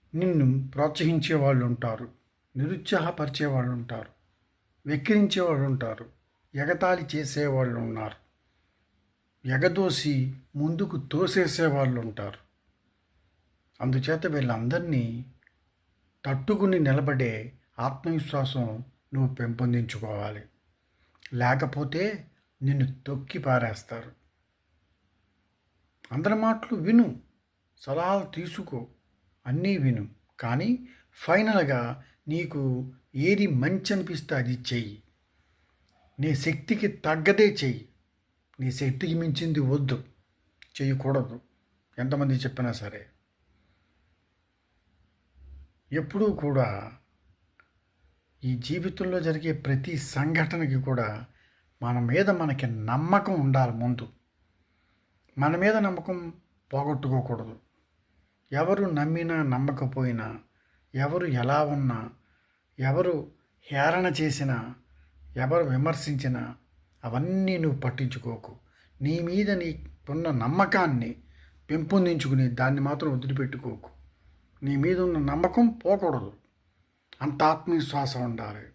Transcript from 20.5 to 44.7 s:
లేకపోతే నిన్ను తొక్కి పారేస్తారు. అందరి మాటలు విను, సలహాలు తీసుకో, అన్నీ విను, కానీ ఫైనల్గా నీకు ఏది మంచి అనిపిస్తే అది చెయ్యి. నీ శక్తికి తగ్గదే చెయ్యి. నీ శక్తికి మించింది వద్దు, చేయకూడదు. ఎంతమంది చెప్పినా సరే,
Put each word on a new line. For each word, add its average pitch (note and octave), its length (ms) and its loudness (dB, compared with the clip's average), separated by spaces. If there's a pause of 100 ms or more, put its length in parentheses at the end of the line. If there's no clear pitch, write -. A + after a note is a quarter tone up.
లేకపోతే C3+ 680 0 (580)
నిన్ను C3+ 240 2 (160)
తొక్కి C#3 380 -8
పారేస్తారు. A#2+ 720 -2 (2000)
అందరి F3 240 2
మాటలు A3 420 0
విను, G#3 300 6 (760)
సలహాలు F3+ 500 0
తీసుకో, D#3+ 480 -8 (680)
అన్నీ E3+ 320 0
విను, A#2+ 280 2 (340)
కానీ C3+ 300 0 (480)
ఫైనల్గా F3 640 4 (460)
నీకు D#3 340 -4 (540)
ఏది G3 300 4 (100)
మంచి D#3+ 360 0
అనిపిస్తే F3+ 440 -4
అది B2+ 260 0
చెయ్యి. G#2+ 360 -6 (1200)
నీ D3+ 160 2
శక్తికి G#3 520 0 (100)
తగ్గదే F3 560 4
చెయ్యి. B2+ 300 -2 (760)
నీ C3 120 -2
శక్తికి D3 440 -2
మించింది E3 460 0
వద్దు, C3+ 360 0 (760)
చేయకూడదు. C3+ 640 -2 (600)
ఎంతమంది C3 400 0
చెప్పినా B2 340 -2
సరే, G#2 320 -10 (3000)